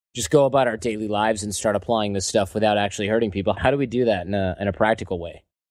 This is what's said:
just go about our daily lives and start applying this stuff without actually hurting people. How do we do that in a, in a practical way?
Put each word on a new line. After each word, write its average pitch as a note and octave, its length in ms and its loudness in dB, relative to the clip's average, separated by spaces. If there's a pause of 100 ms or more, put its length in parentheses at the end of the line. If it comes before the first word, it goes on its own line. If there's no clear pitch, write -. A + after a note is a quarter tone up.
(160)
just A#2+ 140 -6
go C#3+ 160 6
about C3 220 2
our A2 100 -2
daily G#2+ 300 -4
lives G#2 340 0
and G#2 140 -6
start G#2 200 0
applying G#2 380 0
this G2 140 -2
stuff G2+ 260 0
without G#2 240 2
actually G2+ 300 -2
hurting A2 240 0
people. G2 220 0
How B2+ 180 0
do C#3 60 2
we C#3 100 -2
do A#2+ 180 0
that F#2 220 0
in G2+ 80 -2
a, F#2+ 240 0
in G2+ 80 -4
a G2 60 0
practical G#2 460 0
way? E2+ 240 -12 (280)